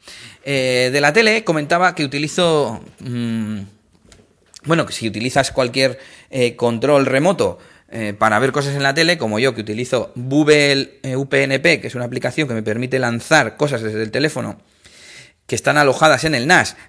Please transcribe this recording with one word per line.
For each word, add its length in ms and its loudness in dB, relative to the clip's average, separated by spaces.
Eh, 480 0
de 80 0
la 140 2
tele 320 2
comentaba 500 0
que 80 -2
utilizo, 800 0
mm, 600 -6
bueno, 200 0
que 60 -10
si 160 -6
utilizas 440 -2
cualquier, 460 0
eh, 280 0
control 480 2
remoto, 540 0
eh, 240 -6
para 260 2
ver 120 2
cosas 240 -2
en 80 -2
la 100 2
tele, 240 2
como 220 -2
yo 160 2
que 60 -6
utilizo 540 -4
Bubble, 880 2
eh, 120 -6
U 140 -4
P 140 2
N 160 0
P, 200 2
que 80 -10
es 80 -10
una 80 -6
aplicación 460 -4
que 40 -6
me 80 -4
permite 380 -2
lanzar 560 0
cosas 260 -2
desde 220 -4
el 80 -6
teléfono 480 -4
que 100 -4
están 220 0
alojadas 480 4
en 100 0
el 120 -2
nas 280 2